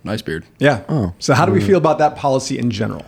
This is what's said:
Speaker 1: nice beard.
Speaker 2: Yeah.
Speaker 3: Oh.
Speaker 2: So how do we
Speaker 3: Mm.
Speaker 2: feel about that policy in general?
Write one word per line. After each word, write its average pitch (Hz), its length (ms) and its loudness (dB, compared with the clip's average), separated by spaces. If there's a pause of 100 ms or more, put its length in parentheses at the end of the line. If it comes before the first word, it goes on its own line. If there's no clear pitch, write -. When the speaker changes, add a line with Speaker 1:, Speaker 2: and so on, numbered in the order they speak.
Speaker 1:
nice 107 180 -6
beard. 80 220 -6 (160)
Speaker 2:
Yeah. 131 280 2
Speaker 3:
Oh. 107 320 -2
Speaker 2:
So - 140 0
how 139 120 4
do 196 60 2
we 196 100 4
Speaker 3:
Mm. - 60 -2
Speaker 2:
feel 190 100 6
about 156 200 2
that 151 180 2
policy 135 440 -2
in 120 120 -2
general? 104 360 -6